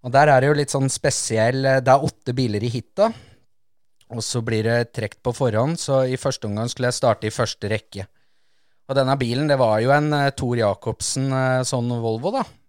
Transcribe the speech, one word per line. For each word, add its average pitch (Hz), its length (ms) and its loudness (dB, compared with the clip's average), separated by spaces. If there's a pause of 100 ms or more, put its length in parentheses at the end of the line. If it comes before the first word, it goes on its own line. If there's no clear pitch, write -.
Og 120 80 -8
der 143 180 6
er 131 140 8
det 143 60 4
jo 151 100 4
litt 143 140 -4
sånn 135 180 0
spesiell, 123 720 0
det 131 260 2
er 139 160 6
åtte - 300 -6
biler 110 320 -2
i 113 60 -2
hitta, 156 320 0 (1040)
og 117 80 -8
så 120 240 -4
blir 110 240 -2
det 117 260 0
trekt - 300 -8
på 123 100 -2
forhånd, 127 460 0
så 135 240 0
i 127 160 -2
første 123 300 -6
omgang 110 180 -4
skulle 123 240 -4
jeg - 60 -6
starte 110 320 0
i - 40 -8
første 107 380 -6
rekke. 98 320 -8 (880)
Og 135 80 0
denne 135 180 0
bilen, 131 300 -2
det 143 140 2
var 110 180 2
jo 127 160 2
en, 151 160 0
eh, 143 240 0
Thor 120 240 -2
Jacobsen, 113 720 -2
eh, 131 320 0
sånn 123 240 -2 (160)
Volvo 117 320 -2
da. 254 80 -2 (260)